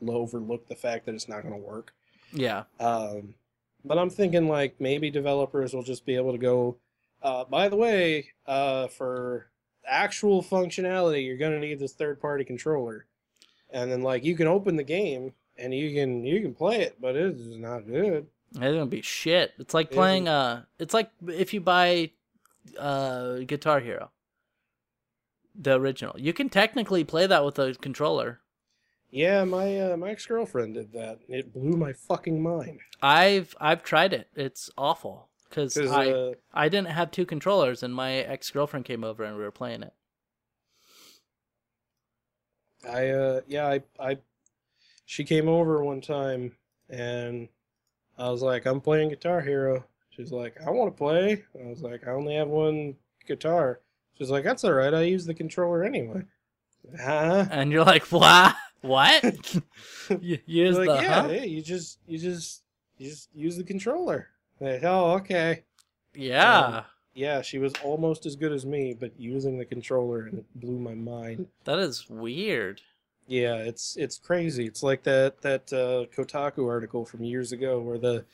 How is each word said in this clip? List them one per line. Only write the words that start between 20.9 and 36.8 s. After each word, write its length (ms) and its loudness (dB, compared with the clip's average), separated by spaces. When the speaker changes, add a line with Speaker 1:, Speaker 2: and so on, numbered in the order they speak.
Speaker 2:
like 160 2
if 260 -2
you 80 -2
buy, 500 4
uh, 600 -4
Guitar 400 0
Hero. 320 -8
The 200 2
original. 440 -2
You 140 -2
can 160 -2
technically 540 2
play 240 0
that 180 6
with 120 -2
a 180 0
controller. 640 -4
Speaker 1:
Yeah, 320 2
my, 360 -2
uh, 180 -2
my 140 -6
ex-girlfriend 640 -4
did 180 -12
that. 340 -10
It 260 -8
blew 240 0
my 160 -2
fucking 500 -4
mind. 360 -6
Speaker 2:
I've, 580 4
I've 240 2
tried 300 4
it. 220 -6
It's 420 -8
awful. 520 -4
'Cause 260 -4
Speaker 1:
'Cause, 160 0
Speaker 2:
I, 200 4
Speaker 1:
uh, 220 -2
Speaker 2:
I 160 2
didn't 200 0